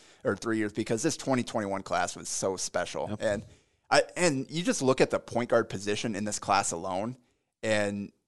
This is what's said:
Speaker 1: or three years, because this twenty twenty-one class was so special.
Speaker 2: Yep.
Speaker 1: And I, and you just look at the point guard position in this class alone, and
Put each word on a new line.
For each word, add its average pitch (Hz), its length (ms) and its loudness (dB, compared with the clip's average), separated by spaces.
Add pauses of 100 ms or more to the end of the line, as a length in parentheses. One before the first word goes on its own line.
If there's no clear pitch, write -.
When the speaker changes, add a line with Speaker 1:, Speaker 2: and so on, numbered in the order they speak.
(240)
Speaker 1:
or 110 120 0
three 110 220 -2
years, 107 160 0
because 113 300 -2
this 160 140 0
twenty 127 260 0
twenty-one 98 400 -4
class 87 320 0
was - 140 -10
so 98 280 -2
special. 85 540 -4
Speaker 2:
Yep. 107 100 -6
Speaker 1:
And 110 220 -2 (480)
I, 147 120 8 (140)
and 156 320 2
you 165 140 -4
just 220 180 0
look 131 200 4
at 147 100 6
the 101 80 2
point 117 320 -4
guard 117 180 4
position 104 460 -2
in 101 100 -2
this 107 140 -4
class 98 320 2
alone, 95 440 -4 (460)
and 104 500 0 (160)